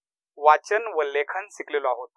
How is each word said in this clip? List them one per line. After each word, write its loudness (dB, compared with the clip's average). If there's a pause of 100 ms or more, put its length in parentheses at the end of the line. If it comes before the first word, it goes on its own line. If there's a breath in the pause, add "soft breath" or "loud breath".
(360)
वाचन 4
व -2
लेखन -6
शिकलेलो -6
आहोत. -6